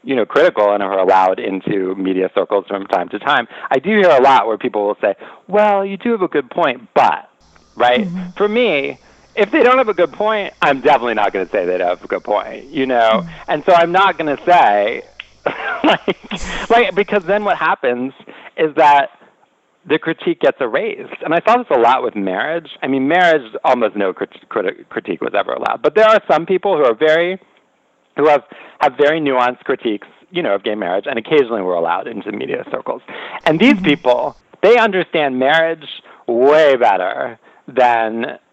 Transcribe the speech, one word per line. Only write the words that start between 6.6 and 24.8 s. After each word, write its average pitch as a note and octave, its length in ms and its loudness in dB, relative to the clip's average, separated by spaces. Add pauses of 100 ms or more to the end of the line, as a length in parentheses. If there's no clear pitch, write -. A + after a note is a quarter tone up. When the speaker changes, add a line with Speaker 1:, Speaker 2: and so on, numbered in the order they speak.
Speaker 1:
but," G#2+ 340 0 (480)
right? A#2 320 2
Speaker 2:
Mm-hmm. F3+ 280 -10
Speaker 1:
For G#3 120 0
me, D#3+ 500 -2 (380)
if G#3+ 140 0
they D4+ 120 2
don't B3+ 160 4
have A3+ 120 0
a G3 40 -4
good E3+ 180 0
point, G#3 500 -4
I'm C#3 180 0
definitely A#2+ 340 2
not G2+ 180 0
gonna F#2+ 200 -4
say F#2 140 -2
they F2+ 120 -2
don't F2 100 -2
have F2+ 140 -4
a F#2+ 60 -20
good F#2+ 160 -6
point, G#2 460 -6
you C3+ 160 -4
know? A2+ 340 2
Speaker 2:
Mm-hmm. - 300 -14
Speaker 1:
And D3+ 160 -4
so F#3 80 6
I'm E3+ 180 2
not F#3+ 260 2
gonna D3 280 -4
say, A2+ 560 2 (420)
<laughs> - 400 -6
like, G3+ 340 -2 (520)
like, A3 240 2
because G3+ 320 -2
then G#3 180 -2
what F3+ 140 0
happens C3+ 560 -2 (420)
is D#3 200 0
that C#3+ 340 4 (720)
the D#3 140 -2
critique E3 420 -4
gets C#3+ 200 0
erased. C#3+ 640 -6
And D#3+ 120 -4
I E3+ 120 0
saw A#3+ 120 4
this B3 120 -4
a C#3 80 2
lot B2 240 4
with A2+ 140 -6
marriage. A#2 540 -6 (120)
I C#3+ 60 -6
mean, C3+ 180 -2
marriage, D#3 560 2
almost A#2+ 320 2
no G2 180 0
crit-, - 360 -10
crit-, - 400 -6